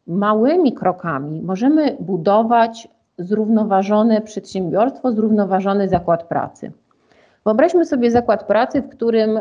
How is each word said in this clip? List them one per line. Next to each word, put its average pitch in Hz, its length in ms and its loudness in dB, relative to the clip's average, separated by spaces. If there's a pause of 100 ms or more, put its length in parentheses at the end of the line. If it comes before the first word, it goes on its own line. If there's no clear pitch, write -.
małymi 214 680 2
krokami 160 680 -4
możemy 247 580 0
budować 220 880 0 (300)
zrównoważone 214 1000 2
przedsiębiorstwo, 196 920 -4
zrównoważony 202 760 0
zakład 170 340 0
pracy. - 500 -8 (720)
Wyobraźmy 320 400 2
sobie 240 260 0
zakład 233 340 0
pracy, 247 380 0
w - 60 -10
którym 220 520 0